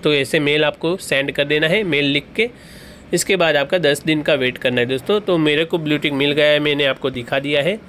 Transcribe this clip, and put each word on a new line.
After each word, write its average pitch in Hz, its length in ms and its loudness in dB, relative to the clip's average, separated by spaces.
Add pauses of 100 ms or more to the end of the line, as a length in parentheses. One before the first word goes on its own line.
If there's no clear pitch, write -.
तो 156 100 2
ऐसे 139 260 0
mail 147 240 2
आपको 160 340 -2
send 139 340 -2
कर 143 120 -2
देना 151 220 0
है, 196 180 0
mail 147 220 0
लिख 143 180 0 (120)
के। 226 120 0 (640)
इसके 180 240 0
बाद 160 200 2
आपका 143 240 0
दस 147 240 2
दिन 156 180 0
का 156 140 2
wait 127 220 -2
करना 123 220 0
है 120 60 2
दोस्तों। 131 340 -2
तो 190 180 0
मेरे 151 260 2
को 170 140 -4
Blue 151 200 0
Tick 147 160 -2
मिल 143 180 0
गया 147 140 2
है, 151 140 4
मैंने 147 260 0
आपको 135 240 -2
दिखा 127 280 -4
दिया 143 240 -2
है। 185 160 -2 (100)